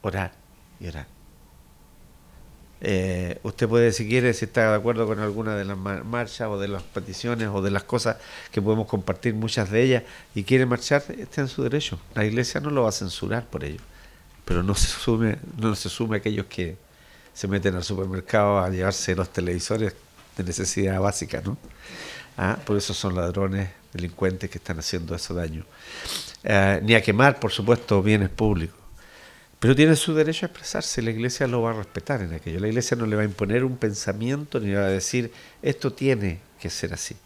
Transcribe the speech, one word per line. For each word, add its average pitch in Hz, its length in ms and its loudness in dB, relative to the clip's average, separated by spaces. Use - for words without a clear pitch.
orar 92 300 -2
y 90 80 -10
orar. 76 180 -10
Eh, 92 600 0
usted 113 260 -2
puede, 117 220 6
si 107 160 -4
quiere, 123 280 4
si 117 100 -4
está 110 260 4
de 107 60 4
acuerdo 113 300 0
con 107 120 -2
alguna 107 380 -2
de 101 80 -2
las 98 120 -4
ma-, 95 280 -6
marchas 117 440 -4
o 101 120 -2
de 101 80 -2
las 95 140 -6
peticiones 110 680 -4
o 101 120 -2
de 98 120 2
las 98 100 0
cosas 113 360 -2
que 104 100 0
podemos 107 240 2
compartir, 104 480 -2
muchas 107 360 -2
de 113 120 4
ellas, 127 200 4
y 101 100 -2
quiere 127 220 4
marchar, 131 360 2
está - 240 -8
en 135 80 0
su 135 140 -4
derecho. 131 360 -2
La 110 100 2
Iglesia 120 360 0
no 147 100 -4
lo 139 120 2
va 110 80 4
a - 20 -4
censurar 101 540 -4
por - 180 -8
ello. 73 160 -8
Pero 87 180 2
no 98 120 0
se - 140 4
sume, 113 500 0
no 110 180 2
se 98 140 -6
sume 110 280 -4
a - 20 0
aquellos 101 280 -2
que 90 300 -6
se - 80 -6
meten 95 300 2
al 85 80 -4
supermercado 98 760 2
a 92 100 2
llevarse 92 460 0
los 90 180 -2
televisores 95 640 -2
de 101 60 -4
necesidad 95 580 0
básica, 98 440 -2
¿no? 101 120 -4
Ah, 92 280 0
por 104 120 0
eso 101 160 -2
son 95 220 -2
ladrones, 95 560 -2
delincuentes 92 580 -4
que - 80 -12
están 82 220 -6
haciendo 85 340 -4
ese 85 200 -8
daño. 80 300 -4
Eh, 98 400 4
ni 113 140 6
a 110 40 8
quemar, 117 380 6
por 104 140 0
supuesto, 104 500 4
bienes 101 260 4
públicos. 92 480 0
Pero 127 160 6
tiene 156 180 8
su 156 200 0
derecho 156 320 2
a - 20 -4
expresarse, - 520 -6
la 113 100 0
Iglesia 123 360 -2
lo 120 160 2
va 113 80 2
a 113 40 -2
respetar 107 480 -4
en 82 120 -4
aquello. 82 240 -6
La 101 80 -2
Iglesia 120 300 0
no 117 100 -2
le 107 80 0
va 107 80 2
a - 20 2
imponer 104 380 0
un 127 140 -2
pensamiento 117 840 -2
ni 101 140 0
va 101 140 2
a - 20 2
decir, 107 440 0
"Esto 139 300 -2
tiene 101 480 0
que 101 100 -6
ser - 220 -6
así". - 220 -10